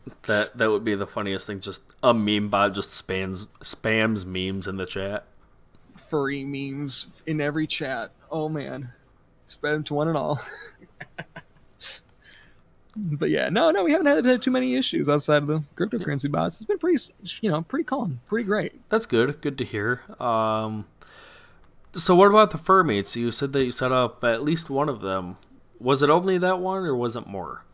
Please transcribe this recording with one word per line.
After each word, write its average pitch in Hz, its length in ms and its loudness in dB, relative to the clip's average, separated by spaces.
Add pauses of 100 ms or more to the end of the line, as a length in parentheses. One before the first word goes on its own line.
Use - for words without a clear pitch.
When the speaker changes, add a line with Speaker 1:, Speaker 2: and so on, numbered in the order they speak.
(260)
Speaker 1:
That, 107 320 0
that 113 120 2
would 107 140 2
be 107 120 0
the 98 120 -4
funniest 98 400 -4
thing, 101 140 -8
just 95 220 -10 (200)
a 123 100 6
meme 104 360 2
bot 101 240 2
just 98 160 -4
spams, 95 580 -4 (140)
spams 110 640 0
memes 92 420 -4
in 95 100 -6
the 92 80 -4
chat. 98 400 -8 (840)
Speaker 2:
Furry 139 360 -2
memes 139 640 -4 (180)
in 151 160 -2
every 151 260 -2
chat. 131 440 -6 (200)
Oh, 151 180 -4
man. 135 420 -8 (560)
Spread 147 280 -2
'em 151 100 -4
to - 80 -6
one 147 160 2
and 156 80 0
all. 131 280 -2
<laughs> - 60 -14 (2500)
But 156 300 -2
yeah, 156 200 0
no, 269 200 4
no, 381 140 2
we 330 80 2
haven't 320 160 2
had, 285 180 4
had 254 160 4
too - 80 0
many 254 260 0
issues 165 320 0
outside 147 360 4
of 139 40 -4
the 151 160 -2 (120)
cryptocurrency 147 560 -2
bots. 170 280 0
It's 220 60 -16
been 403 140 -2
pretty, 339 160 2
s-, - 160 -4 (320)
you 214 80 0
know, 156 100 0
pretty 285 220 -4
calm, 185 440 -4
pretty 220 180 -2
great. 190 440 -2
Speaker 1:
That's 220 160 2
good. 127 340 2
Good 139 200 -4
to 120 60 -2
hear. 110 360 -2 (180)
Um, 110 640 0 (1080)
so 180 200 4
what 196 140 10
about 208 200 8
the 170 80 -8
fur 185 260 6
meets? 101 320 0
You 120 140 -2
said 135 240 -2
that 139 100 2
you 123 80 0
set 127 200 -2
up 127 320 0
at 117 200 2
least 160 280 -2
one 143 180 0
of 113 120 -6
them. 95 360 -4 (420)
Was 131 220 2
it 143 80 6
only 180 300 4
that 185 200 2
one, 185 260 -2
or 143 100 0
was 120 200 -2
it 120 120 -10
more? 85 360 -10 (100)